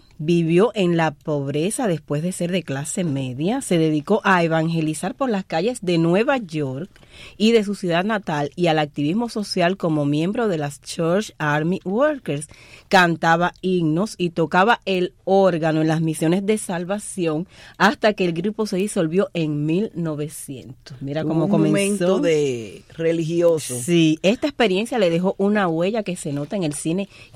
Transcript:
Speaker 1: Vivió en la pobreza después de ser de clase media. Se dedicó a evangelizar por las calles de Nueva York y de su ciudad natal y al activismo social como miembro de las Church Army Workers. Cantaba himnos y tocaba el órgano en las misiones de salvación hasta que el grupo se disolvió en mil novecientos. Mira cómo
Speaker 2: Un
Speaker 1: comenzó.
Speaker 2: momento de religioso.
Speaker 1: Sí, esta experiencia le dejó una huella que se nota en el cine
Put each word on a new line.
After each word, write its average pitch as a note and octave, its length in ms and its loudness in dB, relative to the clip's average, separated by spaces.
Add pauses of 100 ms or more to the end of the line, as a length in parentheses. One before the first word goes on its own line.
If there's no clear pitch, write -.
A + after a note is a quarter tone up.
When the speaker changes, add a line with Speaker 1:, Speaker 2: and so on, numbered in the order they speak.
(220)
Speaker 1:
Vivió E3+ 520 4
en F3 240 0
la D#3+ 140 0
pobreza D3 760 -4
después D3+ 340 -4
de F3+ 100 -4
ser F3 200 -4
de F3+ 100 -2
clase D3 420 -6
media. C#3+ 580 -4
Se F3 160 0
dedicó D#3+ 440 0
a F#3 220 2
evangelizar D#3+ 720 -2
por C4 160 -4
las G3 160 -4
calles G3+ 340 -4
de F3 160 0
Nueva F#3+ 400 2
York D#3 540 -6 (480)
y A3 140 4
de A3 120 6
su G3+ 100 -4
ciudad F3 300 0
natal F3+ 500 -2
y F3 120 0
al D#3 120 4
activismo D#3 520 -2
social G3 480 0
como D#3 260 0
miembro E3+ 420 0
de F3 120 -2
las D3 240 -8
Church F3 560 -2
Army D#3 480 0
Workers. A3 640 -2 (400)
Cantaba E3+ 760 2
himnos F3+ 560 0
y F3 120 -2
tocaba F#3 540 2
el F#3 300 -2 (100)
órgano E3+ 560 2
en D#3 80 2
las D#3+ 140 0
misiones D#3+ 420 0
de G#3+ 140 0
salvación F3 920 -4 (300)
hasta G#3+ 340 2
que F#3+ 140 0
el E3+ 80 -2
grupo G#3+ 320 -4
se G3 100 -4
disolvió F#3 560 0
en D3+ 320 -2
mil F3 300 0
novecientos. D3 1080 -10
Mira D3 240 -4
cómo D#3 220 0
Speaker 2:
Un - 40 0
Speaker 1:
comenzó. - 200 4
Speaker 2:
momento G3 500 2
de C3+ 600 0 (120)
religioso. E3 840 2
Speaker 1:
Sí, D#3+ 400 4
esta B3 280 2
experiencia A3+ 500 0
le F#3+ 100 4
dejó F3+ 300 2
una G3+ 280 2
huella F3+ 360 0
que F#3 140 -6
se C#3+ 180 -6
nota D3 220 -6
en F#3 80 -2
el D3 100 -2
cine F#3 340 -4 (280)